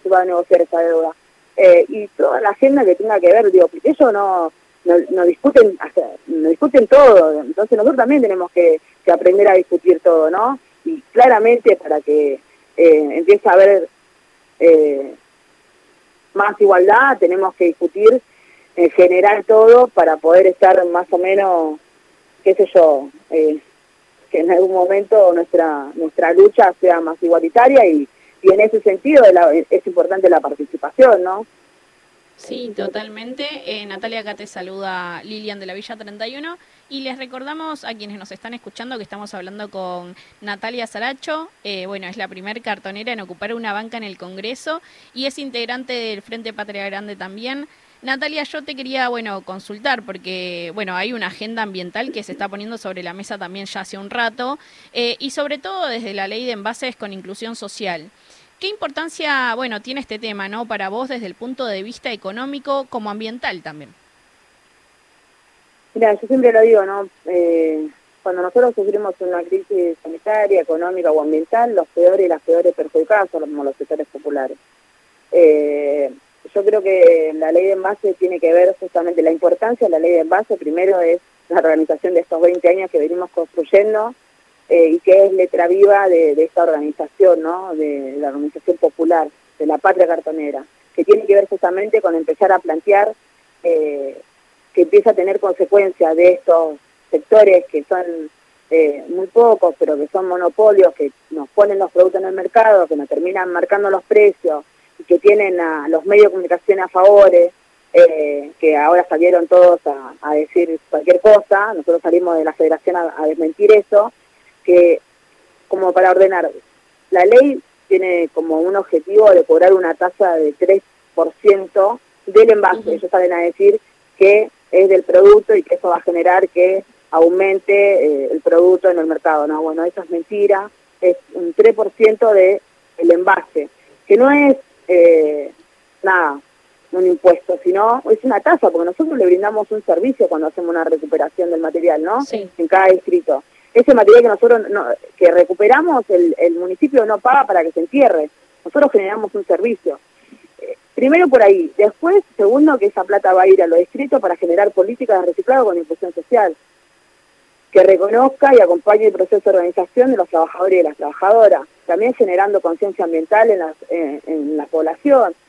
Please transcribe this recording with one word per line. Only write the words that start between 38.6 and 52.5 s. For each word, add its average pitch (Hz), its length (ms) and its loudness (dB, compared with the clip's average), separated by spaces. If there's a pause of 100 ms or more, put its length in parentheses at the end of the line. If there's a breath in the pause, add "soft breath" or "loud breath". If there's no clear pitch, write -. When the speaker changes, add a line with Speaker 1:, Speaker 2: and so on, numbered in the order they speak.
Speaker 2:
que 214 80 -14
estamos 208 300 -20
hablando 202 360 -18
con 180 460 -14 (240 soft breath)
Natalia 220 480 -14
Saracho. 277 640 -12 (160)
Eh, 190 200 -12
bueno, 196 220 -14
es 185 80 -18
la 190 140 -12
primer 196 320 -16
cartonera 208 500 -12
en 220 80 -12
ocupar 196 340 -14
una 226 200 -10
banca 226 240 -14
en 226 60 -16
el 196 140 -18
Congreso 214 640 -14 (320 soft breath)
y 262 120 -10
es 269 120 -12
integrante 247 540 -12
del 220 300 -12
Frente 226 320 -16
Patria 202 320 -14
Grande 196 320 -14
también. 226 500 -16 (340 soft breath)
Natalia, 294 420 -8
yo 294 200 -14
te 294 120 -16
quería, 262 340 -8
bueno, 220 320 -10
consultar, 208 640 -10
porque, 180 680 -14
bueno, 190 220 -10
hay 202 160 -8
una 214 160 -10
agenda 220 360 -12
ambiental 190 500 -12
que 208 100 -14
se - 80 -18
está 190 160 -12
poniendo 208 300 -16